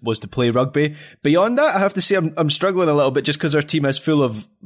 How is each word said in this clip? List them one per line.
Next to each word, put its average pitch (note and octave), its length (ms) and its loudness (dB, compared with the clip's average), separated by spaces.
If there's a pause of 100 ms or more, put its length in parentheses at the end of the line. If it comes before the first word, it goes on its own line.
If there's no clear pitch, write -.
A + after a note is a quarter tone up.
was A2 180 -2
to - 80 -12
play A#2+ 220 0
rugby. C#3+ 440 0 (280)
Beyond F#3+ 360 2
that, D4 160 2
I F#3+ 40 0
have G3 160 0
to F#3 80 -2
say G3 140 0
I'm, D#3+ 200 -2
I'm D#3 140 0
struggling F3+ 380 0
a D3+ 60 2
little C#3+ 160 2
bit C3 140 -2
just D3 160 -2
'cause D3+ 160 -2
our D3 60 2
team D3 240 -2
is C3+ 120 -2
full D3+ 240 2
of G#2+ 240 -4 (200)